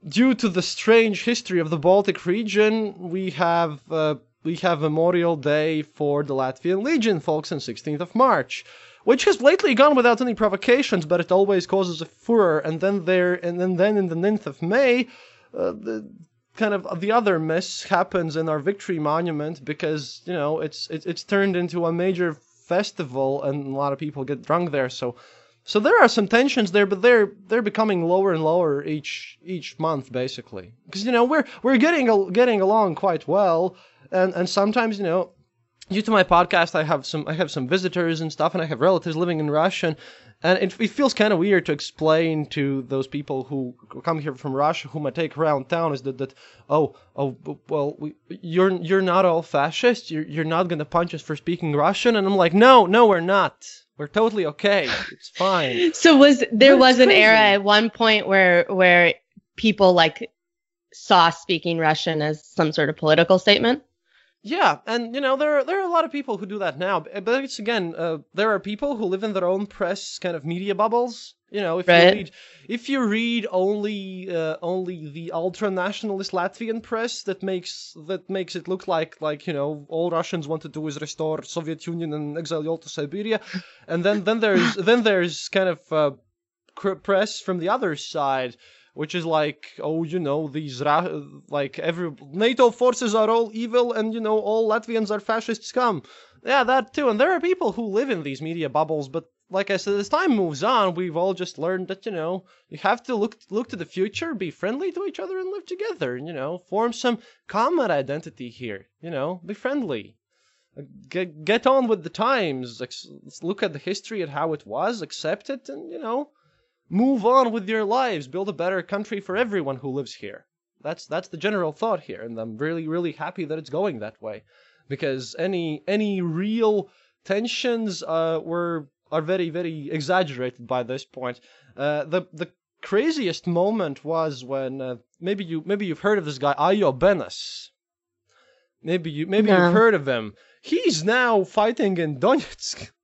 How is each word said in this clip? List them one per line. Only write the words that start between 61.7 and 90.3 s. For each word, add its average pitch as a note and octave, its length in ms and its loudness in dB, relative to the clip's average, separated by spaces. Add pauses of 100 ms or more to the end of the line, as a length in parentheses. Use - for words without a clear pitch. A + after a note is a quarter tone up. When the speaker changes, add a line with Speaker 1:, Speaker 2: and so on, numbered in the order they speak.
Speaker 2:
Russian D#3 420 0
as D3+ 240 -2
some D#3 280 -2
sort D3+ 180 0
of D#3 80 -6
political E3 400 4
statement? A3+ 440 2 (600)
Speaker 1:
Yeah, A3+ 440 0
and, A#3 260 -4
you C4+ 80 -6
know, C4 160 0
there, D4 280 0
there F#4 160 -2
are F#4 80 -4
a - 20 -4
lot E4 140 2
of - 80 -8
people C4 260 -6
who G3+ 80 -10
do G3+ 140 -8
that D#3 180 -4
now, F3+ 220 -2
b-, D3+ 180 -18
but A#3 240 -2
it's, C4+ 160 -12
again, G3+ 400 -4
uh, E3 200 -4 (140)
there G#3+ 200 0
are G3 80 0
people G#3 340 -4
who G#3+ 120 -4
live F#3+ 180 -2
in G#3+ 80 -4
their F#3 140 -2
own G3 200 0
press - 540 -6
kind F3 160 -6
of C#3 80 -10
media F3+ 280 -4
bubbles. A3+ 600 -2 (160)
You G3+ 120 -6
know, F3 180 -2
if F3+ 80 -2
you F3+ 40 8
Speaker 2:
Right. F3 220 8
Speaker 1:
read, G3+ 160 -8 (380)
if A#3 200 -8
you C4+ 160 0
read A3+ 460 -2
only, F#3+ 800 -4
uh, D#3+ 300 -2
only F3 480 -6
the E3 220 -12
ultra-nationalist F#3+ 1000 -4
Latvian A3 500 -4
press A3+ 440 -6
that F#3+ 180 -6
makes, F#3+ 540 -8 (100)
that F#3 240 -8
makes F#3+ 240 -6
it F3 140 -10
look F3+ 180 -6
like, E3 340 -4
like, D3+ 280 -6
you F3 40 -4
know, D3 360 -4
all E3 220 -2
Russians E3 360 -4
want D#3 160 -6
to D#3 60 -16
do D#3 180 -8
is D3 140 -8
restore D#3 420 -6
Soviet D#3+ 460 -8
Union E3 260 -6
and D3 240 -6
exile D#3 240 -6
you D#3 80 -4
all E3 80 -2
to D3+ 100 -18
Siberia, G3+ 520 -4 (480)
and E3+ 160 -2
then, G#3 180 2
then A3 160 0
there's, A3 360 4
<laughs> F#3+ 140 0
then A#3+ 140 4
there's F3+ 460 0
kind F#3+ 220 2
of, F3 100 -6 (120)
uh, D3+ 180 2 (640)
cr-, G3 180 -2
press G3 460 -2
from F#3 180 -4
the E3+ 120 -2
other G#3 260 -2
side, C3+ 600 -4 (380)
which D3+ 200 -8
is E3 120 -4
like, D3+ 520 -2
"Oh, D#3+ 260 -4
you E3 140 -4
know, D3+ 300 -2